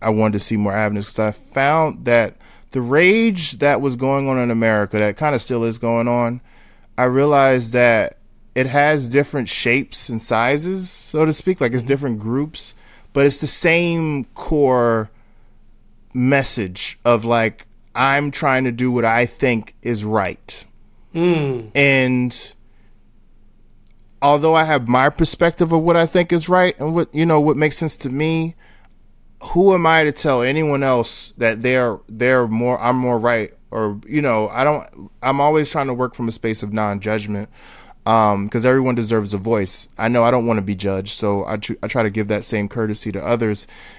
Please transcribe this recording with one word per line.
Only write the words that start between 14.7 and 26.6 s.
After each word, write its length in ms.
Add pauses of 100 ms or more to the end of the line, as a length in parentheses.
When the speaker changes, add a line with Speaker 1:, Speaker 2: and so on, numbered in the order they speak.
Speaker 1:
message 880
of, 220
like, 400 (280)
I'm 360
trying 340
to 80
do 180
what 140
I 220
think 560
is 220
right. 600 (500)
Speaker 2:
Mm. 600
Speaker 1:
And 800 (1700)
although 340
I 100
have 240
my 220
perspective 640
of 100
what 140
I 100
think 260
is 160
right 300